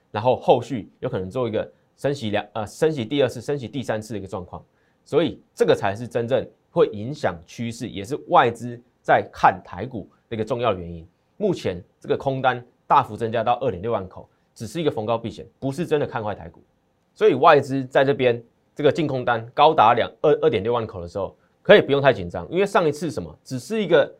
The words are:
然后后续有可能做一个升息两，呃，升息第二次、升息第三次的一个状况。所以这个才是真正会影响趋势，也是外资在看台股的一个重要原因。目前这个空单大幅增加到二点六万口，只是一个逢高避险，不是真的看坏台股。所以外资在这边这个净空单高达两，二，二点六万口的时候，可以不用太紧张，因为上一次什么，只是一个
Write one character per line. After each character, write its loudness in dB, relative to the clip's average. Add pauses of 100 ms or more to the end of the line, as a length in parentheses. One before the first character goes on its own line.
(100)
然 -4
后 2
后 2
续 -8 (100)
有 -6
可 -4
能 -8
做 -4
一 -4
个 -4 (260)
升 -4
息 -6
两， -2
呃， -6
升 0
息 -6
第 0
二 2
次、 -8
升 -4
息 -10
第 -8
三 -4
次 -12
的 -8
一 -8
个 -14
状 -8
况。 -16 (420)
所 2
以 -4 (140)
这 0
个 4
才 -2
是 -10
真 -4
正 0 (240)
会 2
影 -10
响 -4 (100)
趋 -8
势， -10
也 -10
是 -6 (140)
外 6
资 -12 (200)
在 2
看 2
台 -10
股 -12 (200)
的 -10
一 -6
个 -4
重 -4
要 0
原 -10
因。 -14 (320)
目 -2
前 -6 (160)
这 -14
个 0
空 -4
单 0 (220)
大 6
幅 -8
增 -4
加 0
到 2
二 -2
点 -8
六 -4
万 -4
口， -20 (260)
只 -12
是 -8
一 -4
个 2
逢 -6
高 0
避 -8
险， -16 (120)
不 -4
是 -6
真 0
的 -2
看 -8
坏 -6
台 -14
股。 -20 (520)
所 4
以 6
外 8
资 -4
在 2
这 2
边 2 (320)
这 -4
个 6
净 -2
空 -4
单 0
高 4
达 6
两， 0 (140)
二， 6 (100)
二 4
点 0
六 -2
万 -2
口 -12
的 -10
时 -10
候， -8 (260)
可 8
以 8
不 -4
用 2
太 6
紧 -6
张， -10
因 -2
为 2
上 2
一 2
次 -6
什 -8
么， -12
只 -10
是 -6
一 -4
个 4